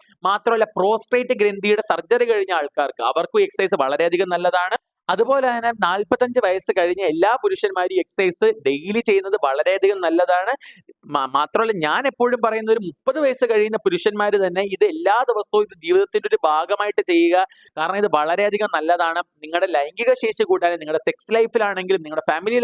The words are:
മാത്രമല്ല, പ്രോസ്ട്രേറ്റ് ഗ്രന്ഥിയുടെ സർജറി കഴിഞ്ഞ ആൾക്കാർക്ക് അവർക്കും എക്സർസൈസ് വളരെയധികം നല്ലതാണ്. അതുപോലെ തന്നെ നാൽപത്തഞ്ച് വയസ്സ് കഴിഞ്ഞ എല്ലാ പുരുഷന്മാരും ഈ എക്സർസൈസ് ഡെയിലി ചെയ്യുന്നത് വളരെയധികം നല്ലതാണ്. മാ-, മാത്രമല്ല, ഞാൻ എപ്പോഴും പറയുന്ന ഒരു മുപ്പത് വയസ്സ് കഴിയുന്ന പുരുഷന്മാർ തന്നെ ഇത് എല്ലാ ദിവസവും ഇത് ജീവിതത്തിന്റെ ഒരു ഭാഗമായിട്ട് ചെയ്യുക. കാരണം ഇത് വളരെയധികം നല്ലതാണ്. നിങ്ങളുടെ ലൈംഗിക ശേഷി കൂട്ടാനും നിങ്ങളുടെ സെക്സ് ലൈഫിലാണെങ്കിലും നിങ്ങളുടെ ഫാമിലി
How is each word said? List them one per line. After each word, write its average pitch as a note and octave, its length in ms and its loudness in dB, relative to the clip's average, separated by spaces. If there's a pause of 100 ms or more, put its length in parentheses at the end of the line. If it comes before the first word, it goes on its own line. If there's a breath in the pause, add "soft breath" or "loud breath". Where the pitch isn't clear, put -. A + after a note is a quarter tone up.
(300 soft breath)
മാത്രമല്ല, G#3+ 380 2 (120)
പ്രോസ്ട്രേറ്റ് A3+ 640 0
ഗ്രന്ഥിയുടെ G#3 500 0
സർജറി G3+ 400 0
കഴിഞ്ഞ F#3+ 280 -2
ആൾക്കാർക്ക് C#3+ 420 -4 (100)
അവർക്കും F3+ 340 2
എക്സർസൈസ് F#3+ 380 0
വളരെയധികം E3+ 520 0
നല്ലതാണ്. F3+ 400 0 (340)
അതുപോലെ B3+ 380 0
തന്നെ A#3 200 -2 (140)
നാൽപത്തഞ്ച് A3+ 640 0
വയസ്സ് F#3+ 320 -2
കഴിഞ്ഞ F3+ 240 0 (100)
എല്ലാ E3+ 180 2 (140)
പുരുഷന്മാരും F#3+ 520 -2
ഈ F3+ 80 0
എക്സർസൈസ് F#3+ 440 0 (180)
ഡെയിലി D#3+ 440 -2
ചെയ്യുന്നത് G3 360 2
വളരെയധികം F#3 600 0
നല്ലതാണ്. F3+ 480 2 (640 loud breath)
മാ-, C3+ 200 0
മാത്രമല്ല, G#3 380 0 (120)
ഞാൻ D#3+ 160 0 (100)
എപ്പോഴും A#3+ 340 -2
പറയുന്ന A3 300 0
ഒരു A3+ 120 -4
മുപ്പത് C4 380 -6
വയസ്സ് B3+ 260 0
കഴിയുന്ന G#3+ 340 0
പുരുഷന്മാർ G#3 480 -2 (120)
തന്നെ F3+ 180 -2 (120)
ഇത് G#3+ 180 2
എല്ലാ F3+ 220 0 (140)
ദിവസവും G#3+ 380 0
ഇത് G3 80 -20 (100)
ജീവിതത്തിന്റെ G3 460 2
ഒരു G#3+ 160 2
ഭാഗമായിട്ട് F#3 640 0
ചെയ്യുക. E3+ 340 4 (320 soft breath)
കാരണം F3 240 -4
ഇത് G#3 160 0
വളരെയധികം G3 500 0 (100)
നല്ലതാണ്. E3+ 440 0 (240)
നിങ്ങളുടെ F3 320 -2
ലൈംഗിക G#3+ 360 0 (100)
ശേഷി A3 260 -2
കൂട്ടാനും F3 340 0
നിങ്ങളുടെ D#3 240 -4
സെക്സ് E3+ 300 -4
ലൈഫിലാണെങ്കിലും G3 720 0
നിങ്ങളുടെ D#3 240 -4
ഫാമിലി G3+ 320 0